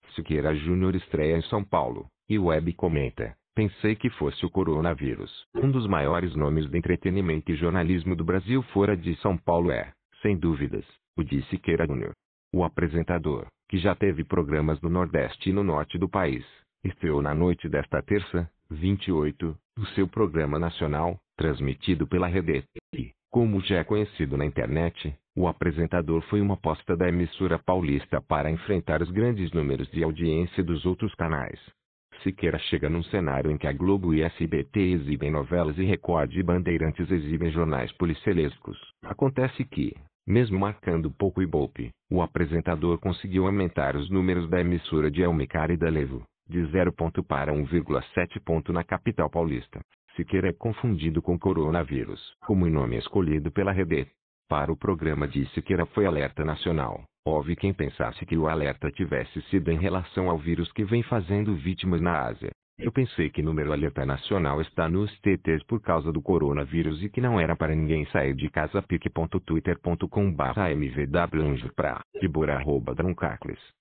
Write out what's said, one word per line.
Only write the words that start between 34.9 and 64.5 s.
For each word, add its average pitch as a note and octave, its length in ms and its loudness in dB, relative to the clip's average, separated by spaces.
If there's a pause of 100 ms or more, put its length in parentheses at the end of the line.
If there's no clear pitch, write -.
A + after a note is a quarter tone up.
novelas D#2 480 0
e F#2+ 60 0
Record E2+ 500 2
e F2+ 80 0
Bandeirantes E2+ 720 0
exibem D#2+ 400 0
jornais D2+ 400 0
policelescos. E2+ 880 0 (240)
Acontece C3 640 -2
que, - 280 -4 (320)
mesmo G#2 320 4
marcando F2 540 0
pouco F#2+ 300 0
ibope, D2+ 480 -2 (200)
o F2+ 120 2
apresentador E2 760 0
conseguiu F#2 460 0
aumentar F2 520 0
os C#2+ 120 -4
números F#2 400 2
da F2 120 2
emissora D#2+ 500 2
de D#2+ 100 0
Elmicar D#2+ 480 2
e E2+ 80 2
da E2 120 2
Levo, C2+ 340 -2 (260)
de E2+ 180 0
zero F2 260 2
ponto E2 280 -2
para C#2+ 300 -2
um D2 140 0
vírgula D2 360 0 (120)
sete F2+ 260 -2
ponto E2 320 -2
na E2+ 140 0
capital E2+ 440 -2
paulista. D#2+ 520 -2 (340)
Siqueira F#2+ 320 0
é E2+ 60 0
confundido E2 680 0
com F2 160 0
coronavírus, D#2 960 -2 (140)
como F#2 180 4
o E2 40 4
nome B1+ 280 2
escolhido D#2 540 0
pela G2 220 0
Rede. E2+ 340 0 (400)
Para D2 240 0
o D#2 60 0
programa D#2 500 0
de C2+ 200 0
Siqueira - 400 0
foi G#2 180 2
alerta D2+ 400 0
nacional. D2+ 580 -2 (220)
Houve D#2 300 0
quem G2 180 0
pensasse C2+ 500 -4
que E2 140 0
o D#2 100 2
alerta D2+ 440 -2
tivesse D2 580 -4
sido E2 220 2
em D#2+ 80 2
relação F#2 500 -2
ao E2+ 80 2
vírus E2 340 -2
que G#2+ 140 -2
vem A#2 160 2
fazendo G#2 540 0
vítimas E2+ 440 0
na E2 280 2
Ásia. A1 240 -8 (260)
Eu - 140 -4
pensei G2+ 400 0
que - 100 -2
número D2+ 320 0
alerta C#2+ 320 0
nacional D2 560 0